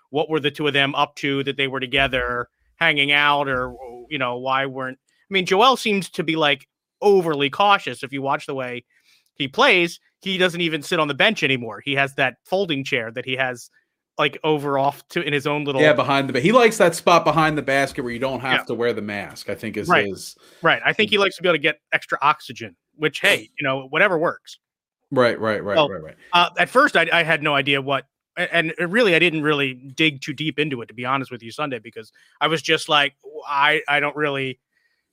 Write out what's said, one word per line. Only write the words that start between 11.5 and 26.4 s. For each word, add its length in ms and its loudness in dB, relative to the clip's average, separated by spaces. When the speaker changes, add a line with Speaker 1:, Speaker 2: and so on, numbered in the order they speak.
Speaker 1:
He 120 -4
has 180 0
that 300 -2
folding 400 -4
chair 260 -4
that 160 -10
he 100 -6
has, 360 -4
like, 280 0
over 340 0
off 300 -2
to 120 -4
in 120 -4
his 120 -2
own 200 -2
little 160 -2
Speaker 2:
Yeah, 100 6
behind 380 0
the 40 -4
ba-, 60 0
he 140 2
likes 240 6
that 180 4
spot 300 4
behind 320 2
the 40 -2
basket 400 -2
where 120 -8
you 60 -8
don't 200 -4
have 200 -2
Speaker 1:
Yeah. 40 -4
Speaker 2:
to 100 -6
wear 200 0
the 80 -6
mask, 480 -10
I 60 -6
think 200 -10
is 140 -4
Speaker 1:
Right. 180 4
Speaker 2:
his 300 -10
Speaker 1:
Right. 240 4
I 80 4
think 160 0
he 80 2
likes 180 2
to 60 -14
be 80 2
able 80 2
to 40 -6
get 200 0
extra 300 -4
oxygen, 560 -2
which, 240 -4
hey, 300 0
you 80 -4
know, 200 -4
whatever 300 2
works. 400 -4
Speaker 2:
Right, 260 4
right, 240 -2
right, 140 -4
Speaker 1:
Well, 140 4
Speaker 2:
right, 120 -8
right. 140 -18
Speaker 1:
uh, 260 4